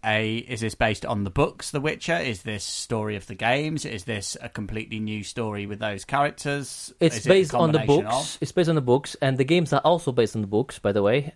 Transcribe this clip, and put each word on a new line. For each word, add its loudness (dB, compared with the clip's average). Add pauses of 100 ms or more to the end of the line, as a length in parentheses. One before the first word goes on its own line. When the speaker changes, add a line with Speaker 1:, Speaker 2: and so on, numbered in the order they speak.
Speaker 1:
a, 0
is -8
this -2
based 0
on -2
the -4
books, 0
The -4
Witcher? -2
Is -4
this -6
story -4
of -12
the -12
games? 0
Is -8
this -6
a -14
completely -8
new -6
story -6
with -10
those -6
characters? -4
Speaker 2:
It's 4
Speaker 1:
Is -6
it -2
a 10
Speaker 2:
based 4
on 4
the 6
Speaker 1:
combination 4
Speaker 2:
books. -2
Speaker 1:
of? -20
Speaker 2:
It's -6
based 2
on 4
the 2
books, 2
and 2
the 4
games 2
are 4
also 2
based 2
on -2
the -2
books, -2
by 0
the 4
way. 2